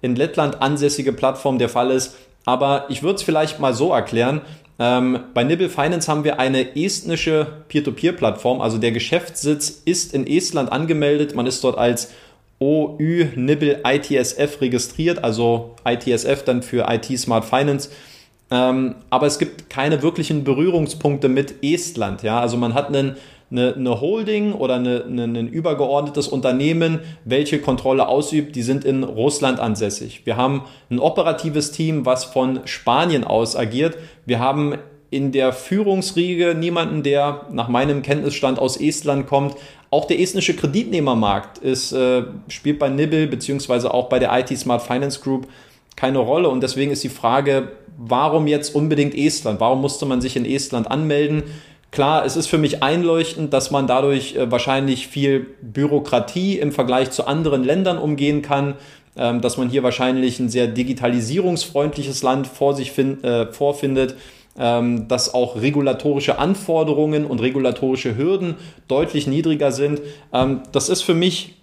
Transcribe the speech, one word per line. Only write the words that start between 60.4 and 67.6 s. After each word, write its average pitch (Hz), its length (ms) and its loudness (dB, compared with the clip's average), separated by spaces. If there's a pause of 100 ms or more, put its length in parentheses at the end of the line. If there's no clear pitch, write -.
sehr 120 200 2
digitalisierungsfreundliches 135 1600 -2
Land 135 240 0
vor 139 280 0
sich 135 180 -8
fin-, 135 320 0
äh, 117 260 0
vorfindet, 135 640 0 (420)
ähm, 120 500 0
dass 123 260 0
auch 123 280 0
regulatorische 139 800 0
Anforderungen 151 840 2
und 131 140 -4
regulatorische 131 800 0